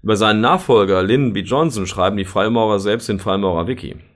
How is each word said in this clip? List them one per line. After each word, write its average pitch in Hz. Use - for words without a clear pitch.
Über 107
seinen 107
Nachfolger 113
Lyndon 123
B. 101
Johnson 110
schreiben 95
die 92
Freimaurer 107
selbst 104
in 101
Freimaurer 92
Wiki. 120